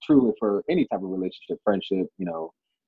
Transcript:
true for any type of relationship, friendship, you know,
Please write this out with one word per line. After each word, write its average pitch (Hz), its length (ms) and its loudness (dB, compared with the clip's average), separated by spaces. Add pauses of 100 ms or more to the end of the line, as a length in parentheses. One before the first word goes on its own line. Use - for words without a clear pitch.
true 127 360 4
for 101 320 0
any 170 160 2
type 98 160 -4
of 95 80 -8
relationship, 92 540 -6
friendship, 95 520 0
you 95 80 -6
know, 82 280 -8 (360)